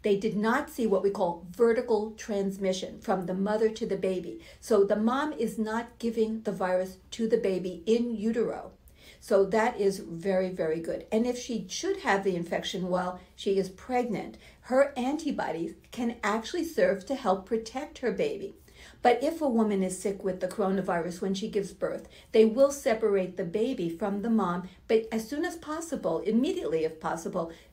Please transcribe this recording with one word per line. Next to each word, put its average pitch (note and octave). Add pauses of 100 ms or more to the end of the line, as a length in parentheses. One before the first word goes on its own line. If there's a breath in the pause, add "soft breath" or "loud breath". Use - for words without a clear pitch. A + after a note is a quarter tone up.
They G#3
did G3+
not A#3
see A#3
what F#3+
we G3
call F#3+
vertical A#3
transmission G3
from F#3+
the F#3
mother G#3+
to A3
the F#3+
baby. F#3 (200 loud breath)
So G3+
the G3+
mom C4
is A3+
not A3
giving A3
the G3+
virus F#3 (140)
to A3+
the A3
baby F#3
in A#3
utero. G#3+ (480 loud breath)
So G3
that A3
is G3
very, F#3
very E3
good. -
And A3+
if B3
she G#3
should F#4+
have G3+
the G3
infection F3
while F3+ (140)
she F#3+
is F#3
pregnant, A#3+ (260 loud breath)
her C#4
antibodies A#3+ (160)
can A#3
actually A3+
serve G3
to C#4
help G3
protect B3
her A#3
baby. - (480 loud breath)
But A#3+
if D#4+
a D4+
woman G#3+
is F#3
sick G3
with F#3
the F#3
coronavirus F#3
when G3
she G3
gives F#3+
birth, - (240 loud breath)
they A3
will B3+
separate G#3
the F#3
baby G#3
from G3+
the A#3
mom. F#3 (180 loud breath)
But A3
as A3+
soon D4+
as -
possible, B3+
immediately A3+
if D#3+
possible, E3+ (200 loud breath)